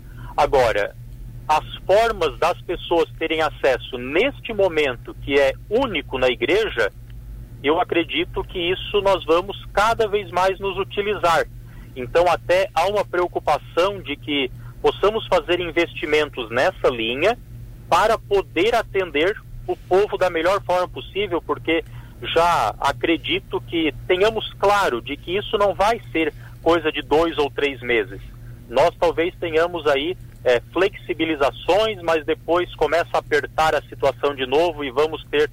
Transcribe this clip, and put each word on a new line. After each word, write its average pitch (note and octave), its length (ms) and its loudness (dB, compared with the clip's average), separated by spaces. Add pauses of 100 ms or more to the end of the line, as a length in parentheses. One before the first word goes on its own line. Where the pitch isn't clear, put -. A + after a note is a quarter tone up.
(360)
Agora, B2 600 4 (520)
as D#3 160 2 (220)
formas F#3+ 540 4
das E3 220 2
pessoas E3+ 460 0 (120)
terem D#3+ 220 0
acesso C3 560 0
neste D#3+ 560 -2
momento, D3+ 680 0
que C#3 160 0
é C3+ 160 6 (160)
único G#3 480 -2
na B2+ 120 4
igreja, A#2+ 600 0 (680)
eu D#3 180 2
acredito F3 640 -2
que - 140 -10 (140)
isso G3+ 300 -2
nós F#3+ 240 2
vamos F3+ 320 0 (160)
cada A3 340 2
vez G3 240 -4
mais F#3 280 2
nos G3 180 -4
utilizar. F3 680 0 (500)
Então, C3 360 2
até F3 420 2
há E3+ 140 2
uma G3+ 180 0
preocupação E3+ 960 0
de C#3+ 140 -6
que C3+ 340 -2 (320)
possamos G3+ 460 2
fazer F3 320 2
investimentos D3+ 880 0
nessa D3 400 2
linha C3 480 0 (520)
para G3+ 280 4
poder G3 560 0
atender F#3 680 0 (280)
o - 100 -2
povo G3 400 2
da F3+ 120 2
melhor F3 340 2
forma F3+ 240 0
possível, E3+ 540 -4
porque D3+ 420 -2 (500)
já E3 460 4
acredito D#3 840 -2
que D#3+ 320 -2 (140)
tenhamos G3 460 0
claro F#3+ 480 2
de C3+ 160 -8
que F3 200 -6
isso G#3 200 -2
não G3+ 160 4
vai A3 280 2 (100)
ser D#3 220 0 (280)
coisa D#3+ 300 4
de D3 100 -6
dois D3 360 2
ou C#3+ 140 2
três C#3 300 -2
meses. G#2+ 380 0 (500)
Nós D3 300 4
talvez E3 360 2
tenhamos E3 520 0
aí, D3+ 300 0 (260)
é, B2 180 4 (100)
flexibilizações, E3+ 1300 0
mas E3 240 0
depois D#3+ 500 0
começa D#3 380 2
a E3 60 2
apertar D3 560 0
a C3+ 80 0
situação C#3 520 -2
de C3 100 -4
novo D3 380 2
e C3+ 80 -6
vamos D3+ 340 0
ter A3 280 2